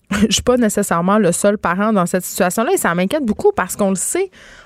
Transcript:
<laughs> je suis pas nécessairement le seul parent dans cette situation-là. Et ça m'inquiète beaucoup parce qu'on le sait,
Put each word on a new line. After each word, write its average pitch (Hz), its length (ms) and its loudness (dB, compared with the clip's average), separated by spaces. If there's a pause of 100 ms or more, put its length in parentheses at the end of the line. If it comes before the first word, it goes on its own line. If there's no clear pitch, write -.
(120)
<laughs> - 0 -
je 202 220 2
suis - 100 -2
pas 247 140 2
nécessairement 202 600 0
le 196 140 2
seul 202 260 0
parent 196 360 0
dans 180 120 2
cette 185 200 -2
situation-là. 226 480 0
Et 381 40 2
ça 180 160 0
m'inquiète 196 320 -2
beaucoup 302 300 0
parce 185 220 -4
qu'on 196 140 0
le 196 40 -2
sait, 359 340 -4 (360)